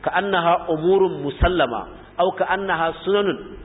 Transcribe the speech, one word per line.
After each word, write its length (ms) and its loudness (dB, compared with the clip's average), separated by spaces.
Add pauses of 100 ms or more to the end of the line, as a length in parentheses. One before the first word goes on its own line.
Ka 120 -2
annaha 560 2
umurun 520 2
musallama, 680 0 (300)
au 140 2
ka 180 -2
annaha 440 0 (120)
sunanun 600 -2